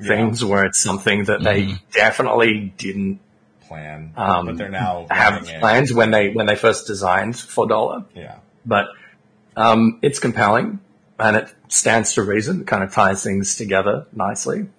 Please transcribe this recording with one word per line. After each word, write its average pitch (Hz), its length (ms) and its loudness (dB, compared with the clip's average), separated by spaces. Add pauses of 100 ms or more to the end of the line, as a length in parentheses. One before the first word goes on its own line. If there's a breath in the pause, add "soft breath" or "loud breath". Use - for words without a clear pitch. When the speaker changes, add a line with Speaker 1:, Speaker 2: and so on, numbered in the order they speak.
Speaker 1:
Yeah. 104 80 -8
Speaker 2:
things 113 360 0
where 98 220 2
it's - 140 -2
something 101 440 0
that 101 180 0
they 101 200 2
Speaker 3:
Mm-hmm. 98 120 -4 (200)
Speaker 2:
definitely 113 800 2
didn't 98 440 -6 (480)
Speaker 1:
Plan, 78 500 -14
Speaker 2:
um, 92 280 0
Speaker 1:
but 85 120 -8
they're 101 100 -10
now 92 420 -4
Speaker 2:
have 107 240 4
Speaker 1:
running - 140 -8
it. 80 120 -12
Speaker 2:
planned 123 320 4
when 113 180 4
they, 104 200 4
when 110 140 -2
they 104 120 2
first 110 300 2
designed 98 520 -2
for - 280 -2
Dollar. 110 380 -2 (100)
Speaker 1:
Yeah. 80 200 -18 (320)
Speaker 2:
But, 104 220 0 (680 loud breath)
um, 113 460 4
it's 143 160 0
compelling, 120 600 0 (380)
and 110 200 4
it - 100 -6 (200)
stands 113 480 2
to 113 60 2
reason. 104 380 -2
It - 60 -12
kind 98 180 -2
of 98 80 -6
ties 98 320 2
things 98 320 -4
together 101 560 0
nicely. 110 540 -4 (120)